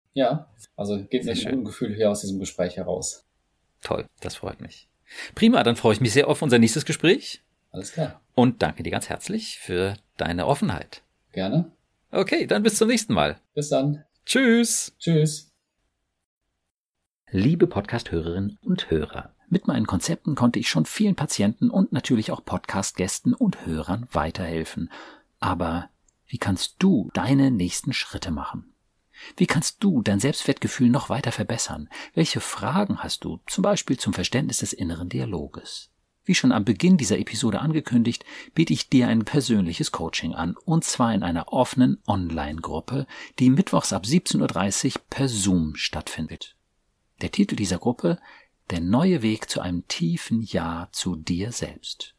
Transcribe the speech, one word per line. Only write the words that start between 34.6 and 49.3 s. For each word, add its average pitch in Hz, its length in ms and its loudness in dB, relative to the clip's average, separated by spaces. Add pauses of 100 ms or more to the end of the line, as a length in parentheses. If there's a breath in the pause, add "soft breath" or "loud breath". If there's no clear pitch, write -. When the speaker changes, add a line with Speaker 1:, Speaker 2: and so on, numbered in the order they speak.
Speaker 2:
inneren 85 360 -6
Dialoges? 101 840 -8 (340)
Wie 185 100 2
schon 131 180 4
am 104 120 2
Beginn 170 320 6
dieser 117 220 0
Episode - 420 -2
angekündigt, 123 640 0 (300 loud breath)
biete 160 180 2
ich - 160 -2
dir 123 200 6
ein 113 160 2
persönliches 107 680 2
Coaching 82 420 -4
an, 82 300 -4
und 160 200 2
zwar 113 300 0
in 101 80 0
einer 85 300 -4
offenen 127 540 2
Online-Gruppe, 80 1000 -4 (320 loud breath)
die 127 120 8
mittwochs - 420 2
ab 95 140 -2
siebzehn 156 340 2
Uhr - 80 2
dreißig 101 460 0 (160)
per 135 180 0
Zoom 92 480 0
stattfindet. - 800 -8 (640)
Der 90 120 -4
Titel 202 240 2
dieser 95 220 -2
Gruppe 170 400 0 (520 loud breath)
der 85 100 -2
neue 131 400 4
Weg 110 300 -2